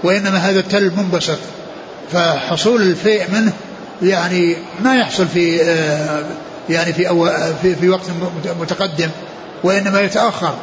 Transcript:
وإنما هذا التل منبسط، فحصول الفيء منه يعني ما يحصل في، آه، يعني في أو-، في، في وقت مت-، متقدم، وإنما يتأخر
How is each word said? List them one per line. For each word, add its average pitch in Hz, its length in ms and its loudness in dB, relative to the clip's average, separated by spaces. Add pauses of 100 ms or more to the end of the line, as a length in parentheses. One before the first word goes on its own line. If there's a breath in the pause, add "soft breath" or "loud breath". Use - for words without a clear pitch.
وإنما 196 340 2
هذا 190 220 2
التل 190 380 2
منبسط، 170 400 0 (760)
فحصول 170 680 2
الفيء 190 500 2
منه 220 220 2 (480)
يعني 180 540 2 (240)
ما 262 160 4
يحصل 190 320 2
في، 170 360 2
آه، 151 600 0 (460)
يعني 165 240 0
في 175 160 0
أو-، 170 200 4 (320)
في، 180 140 4
في 170 140 2
وقت 185 200 0
مت-، 170 520 -4
متقدم، 165 480 -2 (540)
وإنما 196 380 2
يتأخر 196 600 0